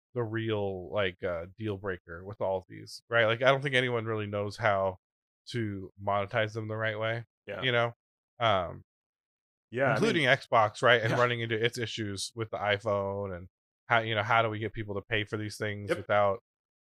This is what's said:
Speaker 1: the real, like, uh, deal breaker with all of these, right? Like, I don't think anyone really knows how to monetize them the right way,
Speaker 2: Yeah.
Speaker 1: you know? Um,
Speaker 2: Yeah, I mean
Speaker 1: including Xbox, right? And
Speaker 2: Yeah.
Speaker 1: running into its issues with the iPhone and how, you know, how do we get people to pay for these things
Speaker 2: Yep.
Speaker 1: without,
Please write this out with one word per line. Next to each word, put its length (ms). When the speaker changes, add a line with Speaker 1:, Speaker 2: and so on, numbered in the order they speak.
Speaker 1:
the 80
real, 680
like, 300
uh, 240
deal 180
breaker 480
with 160
all 180
of 100
these, 420
right? 160
Like, 160
I 80
don't 120
think 120
anyone 300
really 220
knows 300
how 420
to 400
monetize 500
them 160
the 80
right 220
way, 260
Speaker 2:
Yeah. 160
Speaker 1:
you 100
know? 220
Um, 420
Speaker 2:
Yeah, 140
I 40
mean 80
Speaker 1:
including 280
Xbox, 580
right? 200
And 80
Speaker 2:
Yeah. 80
Speaker 1:
running 220
into 220
its 160
issues 560
with 160
the 80
iPhone 800
and 120
how, 120
you 140
know, 80
how 200
do 80
we 80
get 140
people 220
to 80
pay 220
for 120
these 220
things 320
Speaker 2:
Yep. 80
Speaker 1:
without, 420